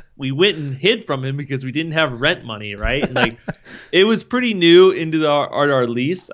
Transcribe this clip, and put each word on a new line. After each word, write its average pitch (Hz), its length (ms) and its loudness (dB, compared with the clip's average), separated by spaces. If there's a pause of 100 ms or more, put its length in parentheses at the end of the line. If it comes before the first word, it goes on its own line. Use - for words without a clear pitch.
(180)
we 135 160 -6
went 170 240 2
and 143 180 -8
hid 196 320 -2
from 131 160 -4
him 135 140 -6
because 139 260 -8
we 131 80 -8
didn't 156 220 -6
have 147 260 -2
rent 165 240 -2
money, 107 320 -10
right? 113 300 -2
And, 127 100 -6
like, 120 220 -2 (280)
<laughs> - 280 -20
it 180 100 6
was 220 220 0
pretty 247 280 -2
new 180 380 8
into 160 280 -2
the, 156 100 2
our, 143 420 0
our 127 160 2
lease, 123 460 -4